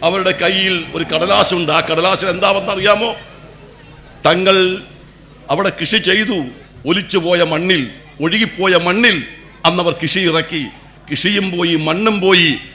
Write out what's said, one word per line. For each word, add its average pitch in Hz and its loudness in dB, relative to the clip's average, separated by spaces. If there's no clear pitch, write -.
അവരുടെ 185 0
കയ്യിൽ 185 0
ഒരു 165 -4
കടലാസുണ്ട്. 175 0
ആ 160 2
കടലാസിൽ 196 0
എന്താണെന്നറിയാമോ? 196 0
തങ്ങൾ 185 2
അവിടെ 175 0
കൃഷി 165 0
ചെയ്തു, 190 0
ഒലിച്ചുപോയ 175 0
മണ്ണിൽ, 160 0
ഒഴുകിപ്പോയ 180 0
മണ്ണിൽ 180 2
അന്നവർ 170 2
കൃഷി 160 0
ഇറക്കി, 160 -2
കൃഷിയും 190 -2
പോയി, 170 0
മണ്ണും 180 0
പോയി 175 2